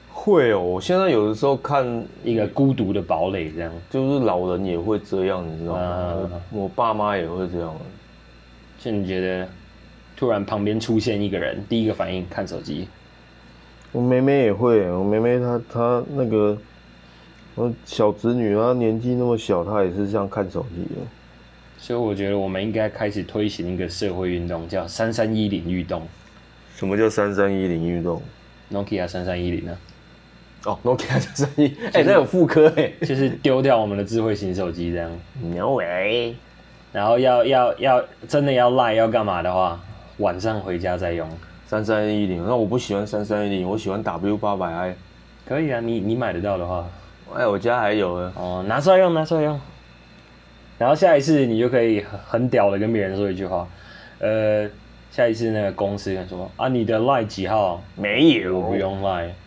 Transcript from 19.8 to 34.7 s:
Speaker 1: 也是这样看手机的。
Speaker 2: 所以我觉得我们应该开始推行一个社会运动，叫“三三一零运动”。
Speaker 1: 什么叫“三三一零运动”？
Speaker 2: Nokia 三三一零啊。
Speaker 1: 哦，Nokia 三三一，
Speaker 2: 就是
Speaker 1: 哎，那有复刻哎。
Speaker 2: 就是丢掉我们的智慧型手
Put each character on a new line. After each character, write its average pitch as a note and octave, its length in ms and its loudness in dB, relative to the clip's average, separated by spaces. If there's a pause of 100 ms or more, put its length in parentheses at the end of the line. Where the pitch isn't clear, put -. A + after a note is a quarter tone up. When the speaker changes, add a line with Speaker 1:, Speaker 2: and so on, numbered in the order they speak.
Speaker 1:
也 F#2 100 0
是 G2+ 160 -2
这 G#2 80 -2
样 G2 120 0
看 G2 220 -4
手 E3 140 -6 (100)
机 F2 80 -8 (120)
的。 - 60 -10 (800)
Speaker 2:
所 - 180 -6
以 - 20 0
我 A2 160 0
觉 G2 140 -2
得 G2+ 100 0
我 G2 80 0
们 F#2+ 160 -4
应 A2 80 -4
该 G#2+ 180 0
开 G#2 220 -4
始 G2 120 -4
推 G#2 260 -2
行 F2+ 260 -6
一 - 20 -4
个 F2+ 120 -4
社 F#2 260 -4
会 F#2 160 -2
运 F2 160 -4
动， E2 220 -6
叫 F2+ 200 -4
“三 A2+ 240 -4
三 A2 220 0
一 G#2+ 140 0
零 F2 220 -4
运 F2+ 140 -2
动”。 E2+ 220 -8 (720)
Speaker 1:
什 G2 100 -4
么 G2 100 0
叫 A2 140 4
“三 G2+ 240 0
三 G2 180 4
一 F#2+ 140 0
零 E2+ 220 0
运 F2 140 -2
动”？ E2+ 200 -4 (500)
Speaker 2:
Nokia G2 360 -4
三 F2+ 160 -8
三 F2 180 -4
一 F2+ 80 -2
零 E2 180 -4
啊。 F2 80 -10 (880)
Speaker 1:
哦， G#2 200 -4
Nokia B2+ 340 0
三 - 180 -4
三 C#3 200 0
一， D3 120 4
Speaker 2:
就 C#3+ 60 -4
是 - 180 -10
Speaker 1:
哎， D#3 140 6
那 F#3+ 60 6
有 E3 120 8
复 E3+ 220 4
刻 D#3 300 8
哎。 C3+ 240 0
Speaker 2:
就 C#3 160 -2
是 C3+ 120 2
丢 C3 320 2
掉 C3 160 4
我 A2 80 2
们 G2+ 140 -2
的 G2+ 60 -2
智 A2 180 0
慧 A2 120 0
型 G2 200 -4
手 F#2 160 -2